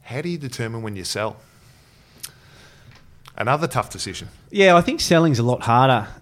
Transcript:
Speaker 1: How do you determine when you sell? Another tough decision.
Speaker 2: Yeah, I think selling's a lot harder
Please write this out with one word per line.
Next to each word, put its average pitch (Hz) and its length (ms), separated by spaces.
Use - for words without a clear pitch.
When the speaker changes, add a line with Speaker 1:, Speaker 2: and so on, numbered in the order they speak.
Speaker 1:
How 127 180
do 170 80
you 175 80
determine 117 460
when 104 140
you 87 80
sell? 107 340
Another 147 280
tough - 240
decision. - 380
Speaker 2:
Yeah, 190 260
I 175 40
think 269 200
selling's 165 380
a 117 40
lot 123 200
harder 120 460